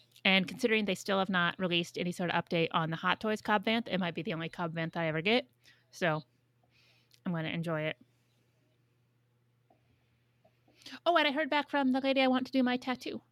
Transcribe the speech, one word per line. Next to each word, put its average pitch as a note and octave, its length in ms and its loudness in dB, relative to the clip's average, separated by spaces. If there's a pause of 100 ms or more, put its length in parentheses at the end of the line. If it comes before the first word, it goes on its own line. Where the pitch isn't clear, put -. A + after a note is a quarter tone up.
(260)
And F#3+ 220 4
considering A3 380 0
they G3 100 0
still G3 240 0
have F#3+ 100 0
not F3 300 0
released E3+ 380 0
any F3 140 -2
sort F3 200 -2
of E3+ 120 0
update E3 280 0
on D#3+ 180 0
the E3 60 -4
Hot F3+ 240 0
Toys G#3+ 220 -2
Cobb G#3 240 0
Vanth, A#3 220 0
it F#3 120 -2
might E3+ 160 -2
be E3 80 -6
the F3 100 -4
only D#3+ 160 -6
Cobb E3+ 260 -6
Vanth E3 220 -4
I E3+ 100 0
ever D#3 140 -2
get. A3+ 260 0 (440)
So D#3 320 -2 (1000)
I'm F#3+ 60 -4
gonna D#3+ 180 -2
enjoy E3 320 -4
it. D#3 160 -4 (3000)
Oh, E4+ 120 6
and D4+ 100 6
I C#4+ 40 2
heard D4 180 -2
back C#4+ 200 0
from C#4 220 2
the C4 100 2
lady C4+ 200 2
I C4 60 6
want C4 200 2
to - 40 -14
do C4 120 4
my B3 140 0
tattoo B3 440 -6 (100)